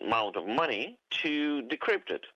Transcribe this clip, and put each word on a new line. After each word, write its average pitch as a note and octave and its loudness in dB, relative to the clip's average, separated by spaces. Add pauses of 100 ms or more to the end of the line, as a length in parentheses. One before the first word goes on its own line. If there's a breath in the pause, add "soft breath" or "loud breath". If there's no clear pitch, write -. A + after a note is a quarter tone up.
amount G#2+ 0
of F2 -2
money C#3 0 (240)
to D3 2
decrypt D#3 0
it - -4